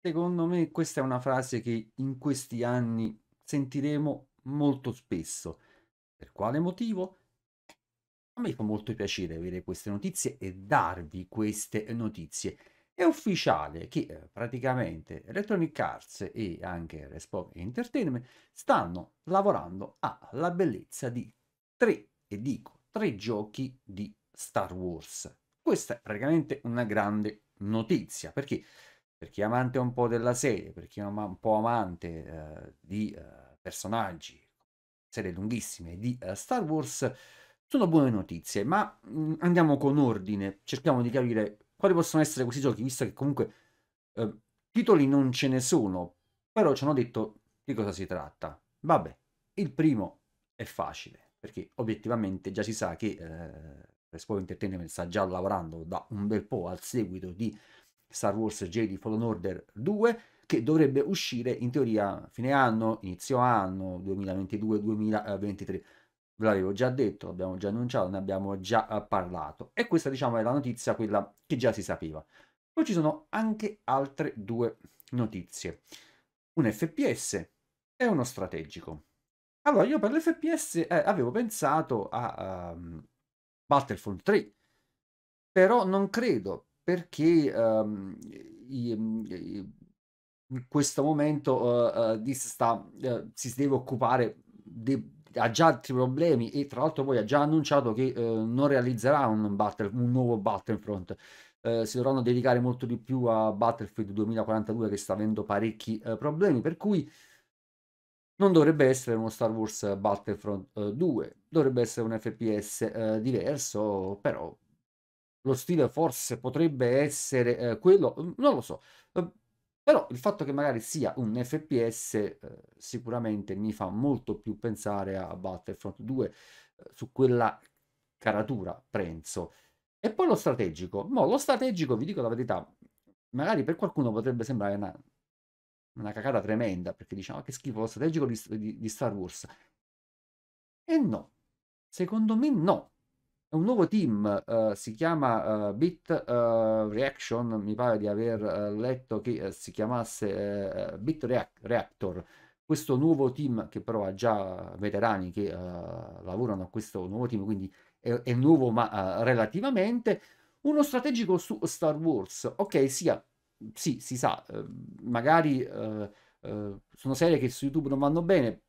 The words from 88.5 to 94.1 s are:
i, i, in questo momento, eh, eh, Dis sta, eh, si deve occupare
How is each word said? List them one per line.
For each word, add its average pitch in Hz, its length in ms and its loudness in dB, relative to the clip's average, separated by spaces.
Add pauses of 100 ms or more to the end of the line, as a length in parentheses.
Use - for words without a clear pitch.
i, 123 220 -4
i, 101 800 -4 (760)
in 127 200 -8
questo 143 340 0
momento, 135 920 2
eh, 113 180 2
eh, 110 80 0
Dis 127 260 -4
sta, 117 400 0 (140)
eh, 117 320 -2
si 123 240 -10
deve 139 180 2
occupare 123 720 0